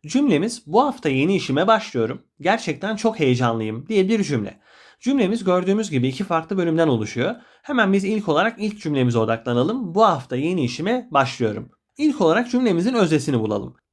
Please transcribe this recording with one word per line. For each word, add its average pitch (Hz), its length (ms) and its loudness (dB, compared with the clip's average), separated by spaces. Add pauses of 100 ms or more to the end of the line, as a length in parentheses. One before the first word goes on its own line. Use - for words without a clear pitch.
Cümlemiz, 226 580 0
"Bu 196 180 2
hafta 247 260 -2
yeni 143 260 2
işime 156 320 0
başlıyorum. 143 540 0 (200)
Gerçekten 196 540 -4
çok 220 240 -2
heyecanlıyım." 120 680 0
diye 196 220 2
bir 220 140 2
cümle. 127 360 -4 (400)
Cümlemiz 226 440 0
gördüğümüz 185 480 0
gibi 131 160 0
iki 135 160 -4
farklı 170 340 -4
bölümden 165 300 2
oluşuyor. 123 480 -2 (280)
Hemen 220 300 0
biz 196 100 2
ilk 208 260 -2
olarak 180 300 2
ilk 214 220 -6
cümlemize 127 360 0
odaklanalım. 127 760 -2
"Bu 220 100 6
hafta 139 300 0
yeni 160 280 -2
işime 202 480 -4
başlıyorum." 123 580 -2 (280)
İlk 285 240 0
olarak 202 300 2
cümlemizin 233 420 2
özetini 151 460 2
bulalım. 104 360 -4 (180)